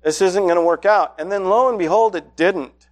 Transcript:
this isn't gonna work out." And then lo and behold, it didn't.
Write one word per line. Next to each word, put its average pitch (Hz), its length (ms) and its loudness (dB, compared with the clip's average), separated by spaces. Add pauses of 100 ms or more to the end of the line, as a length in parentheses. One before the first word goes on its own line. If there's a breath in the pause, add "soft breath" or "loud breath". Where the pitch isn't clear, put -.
this 156 180 -2
isn't 190 260 0
gonna 170 160 2
work 170 220 0
out." 202 340 2
And 170 120 -8
then 196 180 -4
lo 247 180 2
and 226 120 -4
behold, 185 360 0
it 151 200 -10
didn't. 165 560 -4